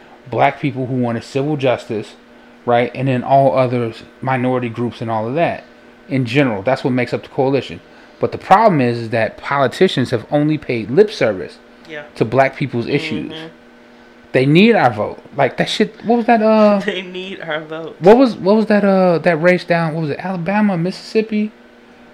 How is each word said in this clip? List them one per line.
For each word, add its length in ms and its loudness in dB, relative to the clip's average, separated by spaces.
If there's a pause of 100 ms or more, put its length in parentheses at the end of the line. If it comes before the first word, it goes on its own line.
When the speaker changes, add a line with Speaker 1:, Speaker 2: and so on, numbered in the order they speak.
(280)
Speaker 1:
black 320 0
people 260 -4
who 100 -4
wanted 280 -2
civil 320 -4
justice, 580 -4 (520)
right? 280 2
And 140 -4
then 160 -2
all 320 2
others, 460 -2 (180)
minority 480 -2
groups 320 -6
and 100 -6
all 160 -4
of 80 -6
that. 300 -2 (440)
In 180 -2
general, 360 0
that's 200 -2
what 100 -2
makes 220 -2
up 80 -6
the 60 -20
coalition. 520 -2 (380)
But 140 -2
the 60 -8
problem 420 4
is, 180 0
is 120 -10
that 280 -2
politicians 720 0
have 220 -4
only 260 2
paid 320 -6
lip 220 4
service 460 -4 (300)
Speaker 2:
Yeah. 180 -14 (100)
Speaker 1:
to 80 -2
black 320 0
people's 320 -4
issues. 440 -4
Speaker 2:
Mm-hmm. 220 -14 (800)
Speaker 1:
They 140 2
need 280 6
our 180 2
vote. 280 -6 (160)
Like, 220 0
that 100 -2
shit, 360 -2
what 120 2
was 100 -2
that, 160 4
uh, 380 4
Speaker 2:
<laughs> 40 -6
They 180 -6
need 380 -12
our 200 -6
vote. 400 -12
Speaker 1:
what 160 8
was, 180 4
what 220 2
was 100 2
that, 180 2
uh, 340 4
that 220 2
race 240 4
down, 300 0
what 80 -4
was 80 -2
it, 80 -6
Alabama, 580 -2
Mississippi? 760 -4 (600)